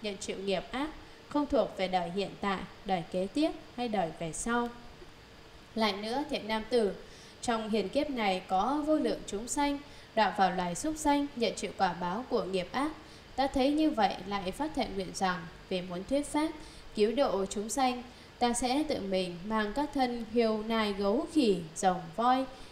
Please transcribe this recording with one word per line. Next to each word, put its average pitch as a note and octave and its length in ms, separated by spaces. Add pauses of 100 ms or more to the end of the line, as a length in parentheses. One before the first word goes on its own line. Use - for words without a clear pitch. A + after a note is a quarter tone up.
nhận G#3 160
chịu F3+ 200
nghiệp F#3+ 340
ác, C#4+ 180 (400)
không D4 220
thuộc A#3 260
về F#3+ 100
đời F3 280
hiện G3 140 (120)
tại, G3 180 (260)
đời F#3 260
kế F#3 220
tiếp D#4 180 (240)
hay B3 120
đời F#3+ 220 (100)
về D#3+ 140
sau. A#3+ 360 (1040)
Lại A3 180
nữa, A3 360
thiện G#3+ 180
nam A3 220
tử, A3 220 (500)
trong A3 280
hiền G3+ 200
kiếp D4 200
này G#3 380
có B3 380
vô D#4 100
lượng A#3 320
chúng A3 200
sanh C#4+ 320 (360)
đọa G#3 220
vào F#3 140
loài F3+ 240
súc D#4 220
sanh C#4+ 380
nhận A#3 200
chịu - 220
quả F3+ 240
báo F#3+ 280
của A3 140
nghiệp F#3 280
ác. - 200 (440)
Ta C4+ 120
thấy C4+ 240
như D#4 180
vậy G#3+ 240 (140)
lại F#3+ 240
phát D4 240
thệ A3 200
nguyện F#3 180
rằng, F3 320 (240)
vì F#3 120
muốn F3+ 280
thuyết C#4+ 180
pháp D4+ 200 (480)
cứu G#3+ 160
độ G3 340
chúng G#3 240
sanh, B3 340 (360)
ta A#3+ 140
sẽ B3 300
tự D4 160
mình F#3 360 (100)
mang G#3+ 300
các D4 180
thân A#3+ 400
hươu, A3 300
nai, A3 300
gấu, G3+ 400
khỉ, A3+ 240 (180)
rồng, F3+ 260 (140)
voi, B3+ 300 (260)